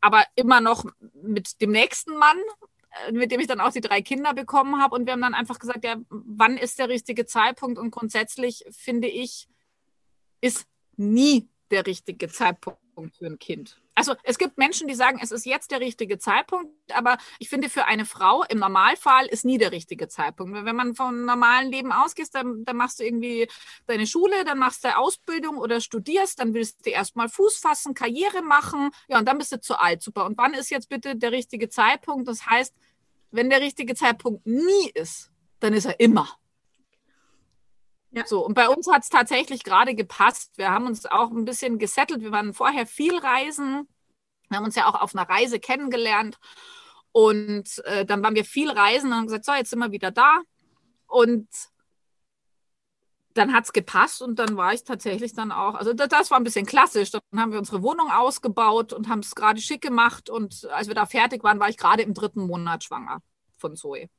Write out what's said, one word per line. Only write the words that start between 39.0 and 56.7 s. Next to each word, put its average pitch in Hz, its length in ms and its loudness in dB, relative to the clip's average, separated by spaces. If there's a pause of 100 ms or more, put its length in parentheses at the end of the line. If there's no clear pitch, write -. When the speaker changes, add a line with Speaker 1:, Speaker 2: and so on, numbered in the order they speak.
Speaker 1:
tatsächlich 277 540 2
gerade 220 300 4
gepasst. 214 600 0
Wir 196 140 0
haben 220 160 0
uns 226 180 -6
auch 226 260 2
ein 226 140 -4
bisschen 240 340 -4
gesettelt. 269 440 -2
Wir 214 100 -8
waren 208 220 -2
vorher 254 320 0
viel 339 320 -2
reisen. 277 680 -4 (640)
Wir 196 80 -4
haben 202 80 -4
uns 220 120 -4
ja 226 120 4
auch 208 100 0
auf - 160 -4
einer 185 140 -4
Reise 226 320 0
kennengelernt. 233 800 -2 (760)
Und, 208 720 4
äh, 196 220 -2
dann 202 160 0
waren 220 120 2
wir 214 120 0
viel 294 240 -2
reisen 240 400 4
und 240 80 0
haben 226 80 -2
gesagt, 220 180 -6
so, 285 80 0
jetzt 269 160 0
sind 233 120 -6
wir 233 120 -4
wieder 196 180 -4
da. 277 300 6 (680)
Und 233 420 4 (1900)
dann 226 180 4
hat's 233 220 2
gepasst 202 480 2
und 240 160 -6
dann 214 180 0
war 185 160 2
ich 233 120 -4
tatsächlich 220 500 -6
dann 220 180 -6
auch, 196 220 -2
also 214 180 -2
da-, 254 140 0
das - 240 4
war 262 100 6
ein 240 40 0
bisschen 220 200 -2
klassisch. 214 460 2